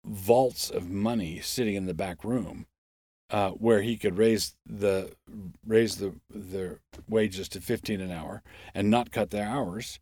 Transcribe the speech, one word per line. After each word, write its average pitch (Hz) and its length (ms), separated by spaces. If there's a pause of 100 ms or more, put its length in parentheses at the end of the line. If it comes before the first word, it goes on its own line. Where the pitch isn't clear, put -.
vaults 117 640
of 87 200
money 98 520
sitting 110 340
in 95 100
the 92 80
back 87 300
room, 110 440 (600)
uh, 101 220
where 107 300
he 117 140
could 95 220
raise 113 380 (100)
the, 98 480 (520)
raise 110 320
the, 95 180 (140)
the 95 500 (280)
wages 104 420
to 92 120
fifteen 107 400
an 92 100
hour 82 320 (300)
and 101 160
not 120 220
cut 104 180
their 104 180
hours 123 540